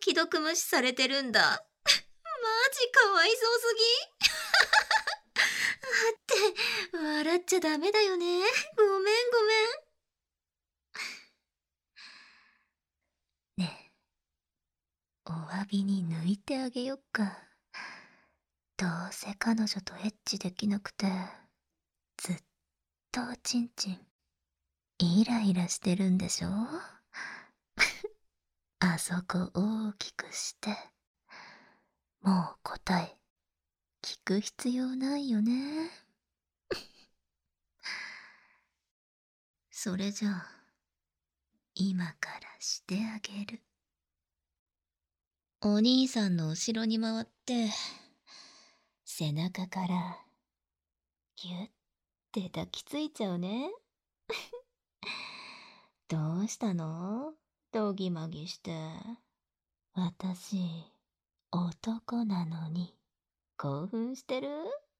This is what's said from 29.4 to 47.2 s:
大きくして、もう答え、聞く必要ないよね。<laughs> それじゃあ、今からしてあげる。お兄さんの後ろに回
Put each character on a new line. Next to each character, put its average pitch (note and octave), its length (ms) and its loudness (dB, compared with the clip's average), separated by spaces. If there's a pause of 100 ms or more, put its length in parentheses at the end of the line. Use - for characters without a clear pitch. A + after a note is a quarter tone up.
大 G#3+ 400 0
き - 200 -14
く - 200 -12
し - 220 -8
て、 G#3+ 200 -6 (1500)
も F#3 340 2
う - 80 -20
答 - 360 0
え、 - 200 -6 (800)
聞 - 240 -10
く G3 140 4
必 - 300 -4
要 B3+ 260 0
な C4+ 220 0
い C#4+ 120 -2
よ G#3+ 120 4
ね。 C#4+ 500 0 (800)
<laughs> - 3000 -16
そ - 260 -4
れ G3 160 0
じ G#3 140 -4
ゃ G3+ 40 2
あ、 F3+ 200 -4 (1300)
今 F3+ 380 0
か - 260 -8
ら - 200 -20
し - 240 -6
て G3+ 220 -4
あ A3 140 -8
げ G3+ 260 -8
る。 A3+ 160 -12 (2000)
お G#3 180 4
兄 B3+ 280 6
さ A3 200 0
ん F3+ 80 2
の D#3+ 140 0
後 A3 320 -2
ろ A3+ 40 -2
に A3 140 0
回 A3+ 220 -2